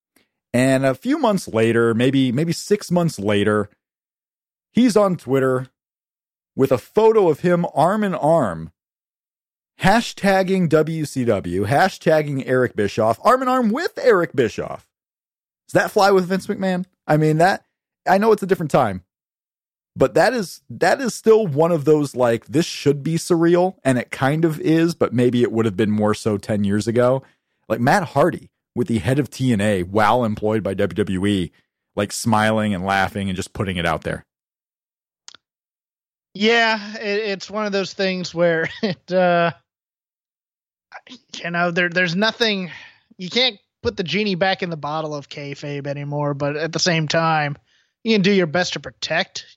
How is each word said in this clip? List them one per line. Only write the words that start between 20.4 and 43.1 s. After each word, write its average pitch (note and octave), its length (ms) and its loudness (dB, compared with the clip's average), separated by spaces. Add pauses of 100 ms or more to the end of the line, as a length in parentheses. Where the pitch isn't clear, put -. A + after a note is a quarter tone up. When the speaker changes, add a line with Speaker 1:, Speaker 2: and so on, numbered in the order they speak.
Speaker 1:
that F#3+ 320 0
is A#3+ 140 -4
still A3 320 4
one D#3 240 2
of D#3 140 0
those, D3+ 300 2
like, A#2 300 2
this C#3+ 220 0
should C#3+ 340 0
be D#3+ 140 -2
surreal, F3 680 2
and C3 140 2
it - 140 -6
kind D#3 340 0
of D#3 140 -2
is, E3 340 2
but - 200 -2
maybe B2 280 2
it G#2+ 100 2
would A2+ 140 0
have G#2 100 -2
been G#2+ 140 0
more G#2+ 240 2
so G#2 240 -4
ten G#2 260 -2
years G2+ 240 0
ago. B2 360 2 (440)
Like, A#2 120 -4
Matt D3 300 2
Hardy - 420 0 (240)
with B2 120 -2
the A#2 100 0
head C3 220 0
of C#3 100 -2
T C3 240 0
N G2+ 80 0
A G2+ 220 0
while G#2+ 420 2
employed G#2+ 380 -2
by G2 100 -2
W F#2+ 220 -2
W F#2+ 320 -2
E, F#2+ 240 0 (440)
like, G#2 160 -4
smiling G#2+ 600 0
and F2+ 100 -6
laughing G2 460 -2
and F#2 60 -4
just F2+ 180 -8
putting F#2 240 -4
it E2+ 80 -2
out D#2+ 160 -2
there. E2 240 -8 (2000)
Speaker 2:
Yeah, A3 600 0
it, G#3 240 -4 (100)
it's F#3+ 220 -8
one G#3+ 160 -4
of G3+ 40 -6
those G3 220 -4
things F#3 400 -4
where E3 420 0
<laughs> - 60 -18
it, F#3+ 300 -6
uh, F3 400 2 (1900)
you E3+ 80 -8
know, F3 180 0
there, F3 200 0
there's F3 260 -2
nothing, G#3 560 -2 (460)